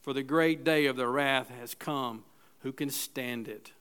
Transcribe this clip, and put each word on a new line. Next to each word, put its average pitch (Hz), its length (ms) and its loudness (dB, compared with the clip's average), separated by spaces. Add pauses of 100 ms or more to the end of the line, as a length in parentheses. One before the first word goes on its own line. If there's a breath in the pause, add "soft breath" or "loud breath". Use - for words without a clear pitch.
for 139 100 -6
the 135 100 -2
great 160 400 4
day 151 240 4
of 131 100 2
their 123 140 0
wrath 135 400 2
has 120 240 -12
come. 127 480 -4 (380 soft breath)
Who 135 120 -6
can 143 180 -4
stand 123 580 -6
it? - 320 -14